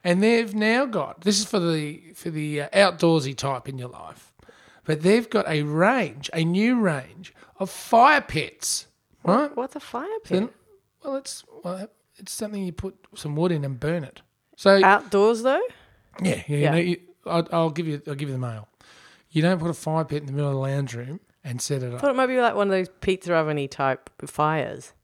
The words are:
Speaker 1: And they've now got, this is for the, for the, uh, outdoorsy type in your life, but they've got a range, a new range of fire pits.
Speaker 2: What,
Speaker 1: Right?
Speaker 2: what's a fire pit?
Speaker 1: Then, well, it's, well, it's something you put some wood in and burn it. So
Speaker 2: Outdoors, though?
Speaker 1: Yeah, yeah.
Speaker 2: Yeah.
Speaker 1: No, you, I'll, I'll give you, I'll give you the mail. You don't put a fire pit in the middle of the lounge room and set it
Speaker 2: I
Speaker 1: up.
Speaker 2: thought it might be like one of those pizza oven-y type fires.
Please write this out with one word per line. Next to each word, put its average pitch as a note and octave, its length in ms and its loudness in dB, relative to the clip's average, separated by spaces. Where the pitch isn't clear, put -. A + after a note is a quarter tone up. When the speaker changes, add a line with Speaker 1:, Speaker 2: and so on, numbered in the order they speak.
Speaker 1:
And F3+ 200 2
they've A3+ 320 2
now A3+ 320 2
got, F#3 360 -6
this G3+ 160 2
is G#3+ 60 -2
for G#3 160 -2
the, D#3 400 -2
for - 160 -10
the, D3+ 320 -4
uh, C#3+ 80 -8
outdoorsy E3 680 2
type C3+ 320 -6
in C3 80 -10
your B2 140 -10
life, - 420 -20
but D#3 160 0
they've A3+ 260 4
got G#3 180 0
a D3+ 160 0
range, D#3 680 0
a E3 100 -2
new G#3+ 380 2
range D#3 540 -4
of F#3+ 100 -4
fire C#4 540 4
pits. - 640 -6
Speaker 2:
What, G3 160 2
Speaker 1:
Right? D4 180 -2
Speaker 2:
what's C4 200 -8
a C#4+ 40 -12
fire B3+ 260 -10
pit? - 160 0
Speaker 1:
Then, A3+ 80 -2
well, C#4 120 -6
it's, - 280 -12
well, F#3 240 -10
it's - 160 -16
something G#3 320 -8
you F3 80 -6
put F#3+ 220 -10
some D3 220 -8
wood F3 160 2
in D3+ 100 -2
and C#3 160 -6
burn D#3 260 -4
it. - 180 -20
So G3 260 8
Speaker 2:
Outdoors, G#3 600 4
though? C4+ 180 2
Speaker 1:
Yeah, A#2 240 -2
yeah. D3 100 -2
Speaker 2:
Yeah. D3 140 4
Speaker 1:
No, D#3 80 2
you, F3 180 0
I'll, E3+ 260 0
I'll E3 180 2
give E3 160 -6
you, D3 220 -6
I'll D3 60 -6
give C#3 160 -6
you C3 40 -6
the B2+ 60 -4
mail. A2+ 280 -8
You D#3 120 2
don't F3+ 160 4
put E3 100 -4
a E3+ 60 -4
fire D#3+ 320 -2
pit D3 160 -4
in D3 40 -14
the C3+ 60 -8
middle C#3+ 160 -2
of C#3 60 -2
the C3+ 60 -2
lounge C3+ 340 -4
room B2+ 260 -12
and B2 160 -8
set C3+ 220 -4
it B2 100 -6
Speaker 2:
I A#2+ 40 -8
Speaker 1:
up. - 40 -10
Speaker 2:
thought C#4 100 2
it B3 60 0
might C4 120 2
be B3+ 120 2
like A#3 140 2
one G3+ 140 2
of G3 40 2
those F#3 160 0
pizza F#3 320 -2
oven-y D3+ 320 0
type C3+ 420 -2
fires. D3+ 760 -2